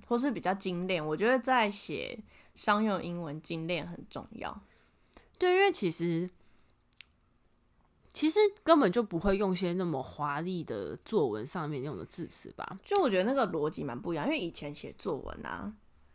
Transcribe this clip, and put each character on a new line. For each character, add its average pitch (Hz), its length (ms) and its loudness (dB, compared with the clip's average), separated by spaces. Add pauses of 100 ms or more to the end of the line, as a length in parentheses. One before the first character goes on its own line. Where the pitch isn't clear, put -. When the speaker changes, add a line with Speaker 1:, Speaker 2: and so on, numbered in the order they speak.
Speaker 1:
或 233 100 4
是 262 120 2
比 196 120 -2
较 190 120 2
精 185 340 -2
炼。 170 180 0
我 156 100 0
觉 180 120 2
得 254 120 6
在 240 300 4
写 82 520 -6 (340)
商 214 280 2
用 202 180 2
英 175 200 -6
文， 156 200 -6
精 160 260 -6
炼 170 200 -2
很 - 220 -12
重 - 220 -10
要。 - 300 -10 (760)
Speaker 2:
对， 359 180 6
因 381 60 8
为 403 100 6
其 185 180 0
实， 170 400 0 (1800)
其 - 180 0
实 359 100 4 (220)
根 320 160 8
本 247 140 6
就 240 100 2
不 202 160 -2
会 196 200 2
用 196 180 2
些 175 180 0
那 185 120 0
么 143 180 -2
华 147 380 -4
丽 180 200 -4
的 101 440 -6
作 160 240 2
文 107 180 -4
上 160 200 -4
面 147 140 -4
用 135 160 -6
的 78 80 -10
字 - 220 -10
词 - 240 -16
吧。 - 320 -10
Speaker 1:
就 403 180 2
我 285 80 4
觉 190 80 2
得 180 60 4
那 240 100 0
个 247 200 2
逻 156 160 0
辑 156 160 -6
蛮 123 140 -6
不 175 140 -6
一 160 40 -2
样， 147 80 -2
因 269 60 0
为 320 60 0
以 175 140 -6
前 147 240 -10
写 - 220 -12
作 175 180 -4
文 - 300 -10
啊， 196 280 -8 (420)